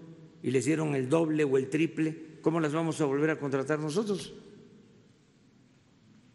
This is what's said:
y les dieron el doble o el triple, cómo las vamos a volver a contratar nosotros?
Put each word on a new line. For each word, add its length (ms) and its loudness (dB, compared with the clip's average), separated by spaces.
y 80 -2
les 140 2
dieron 300 0
el 140 -2
doble 360 2
o 140 4
el 100 0
triple, 720 -2
cómo 200 2
las 120 0
vamos 280 0
a 40 2
volver 260 2
a 80 -2
contratar 400 -2
nosotros? 540 -2